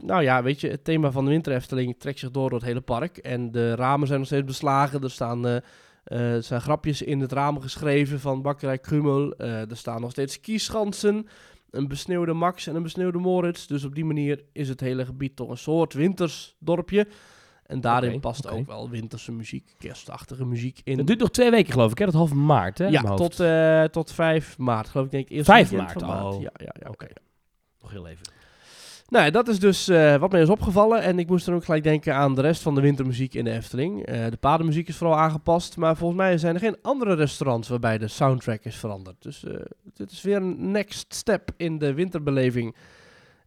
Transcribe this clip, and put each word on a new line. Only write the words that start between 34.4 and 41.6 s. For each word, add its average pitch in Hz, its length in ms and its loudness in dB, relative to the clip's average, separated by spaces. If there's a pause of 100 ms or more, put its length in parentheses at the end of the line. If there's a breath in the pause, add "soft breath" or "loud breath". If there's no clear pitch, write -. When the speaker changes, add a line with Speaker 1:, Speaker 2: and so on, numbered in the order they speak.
Speaker 1:
is 160 80 -8
vooral 160 220 2
aangepast. 160 600 0
Maar 160 200 2
volgens 175 220 -2
mij 185 180 4
zijn 165 160 0
er 180 80 -2
geen 214 200 -2
andere 233 320 0
restaurants 135 540 0
waarbij 117 300 0
de 107 100 -4
soundtrack 123 560 0
is 113 120 -10
veranderd. 95 480 -12
Dus, - 200 -16
eh, - 100 -10 (400)
dit 196 180 -14
is - 100 -18
weer 202 140 0
een 185 360 -4
next - 420 -6
step - 440 -2
in 160 200 -4